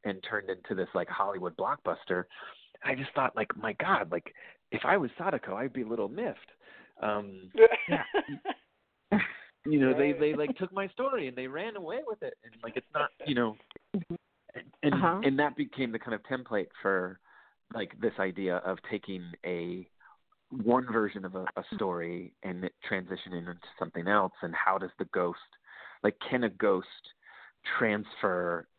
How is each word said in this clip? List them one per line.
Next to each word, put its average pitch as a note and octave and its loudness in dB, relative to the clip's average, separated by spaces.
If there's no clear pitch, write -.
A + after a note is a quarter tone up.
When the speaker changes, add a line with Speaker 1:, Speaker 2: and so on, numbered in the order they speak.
Speaker 1:
and F#2+ -4
turned G2 -4
into F#2 -6
this, F#2 -2
like, F2 0
Hollywood F#2 -6
blockbuster. F2+ -4
I C#3 -2
just C3+ -6
thought, C3 0
like, A2 -2
my G#3+ -4
God, B2+ 0
like, - -6
if - -4
I F#3 6
was C3 0
Sadako, C3 -2
I'd A#2+ -4
be B2+ -4
a G#2+ -4
little A2 0
miffed. E3 -6
Um, G2+ -4
Speaker 2:
Yeah. - 8
Speaker 1:
you D3+ 4
know, C3 8
they, C#3 4
Speaker 3:
Right. C#3 -2
Speaker 1:
they, D3+ 4
like, D3 0
took F#3 -4
my G3 -2
story B3 -2
and B2 -8
they B2+ -4
ran F#3+ -6
away F#3+ -6
with G#3+ -6
it. C3 -8
And, A2+ -20
like, A#2 -8
it's B2+ -6
not, D3 0
you C#3+ 0
know, A2+ 2
Speaker 2:
Mm-hmm. E3+ -4
Speaker 1:
and, C#3+ 6
Speaker 2:
Uh-huh. F3 4
Speaker 1:
and C3+ 4
that D3 2
became C3+ -2
the A2 -4
kind A2+ -4
of G#2 -6
template A#2+ -2
for, F#2+ 0
like, G2+ -6
this A2 2
idea F#2 0
of F#2 -2
taking G2 -6
a, F2 -4
one B2 2
version G#2 0
of F#2 -8
a, F#2 -4
a F#2 -4
story F2 -4
and F#2 -6
it F2 -6
transitioning F#2 -4
into F2 -10
something E2+ -4
else. G2 4
And E2+ -4
how F#2+ 2
does F2+ -6
the F#2 -4
ghost, F2 0
like, G#2 4
can B2 0
a A2 2
ghost F#2+ 2
transfer F#2 0